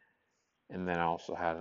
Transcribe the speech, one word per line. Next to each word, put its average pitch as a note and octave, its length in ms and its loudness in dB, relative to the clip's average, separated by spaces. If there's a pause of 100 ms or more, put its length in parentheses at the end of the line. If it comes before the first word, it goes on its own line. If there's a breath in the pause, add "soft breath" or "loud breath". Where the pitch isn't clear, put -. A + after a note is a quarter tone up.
(720 soft breath)
And F#2 160 -4
then F2 140 2
I E2+ 40 4
also E2+ 300 0
had E2+ 260 0